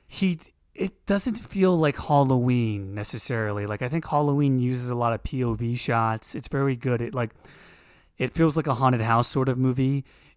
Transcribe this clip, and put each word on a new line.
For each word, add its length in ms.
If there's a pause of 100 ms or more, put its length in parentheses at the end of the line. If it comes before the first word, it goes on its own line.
he, 320 (340)
it 320
doesn't 320
feel 400
like 180
Halloween 1000
necessarily. 680
Like, 160
I 80
think 200
Halloween 500
uses 320
a 60
lot 160
of 100
P 220
O 100
V 220
shots. 580
It's 140
very 260
good. 260
It, 140
like, 160 (880)
it 160
feels 220
like 100
a 80
haunted 280
house 260
sort 200
of 80
movie. 480 (320)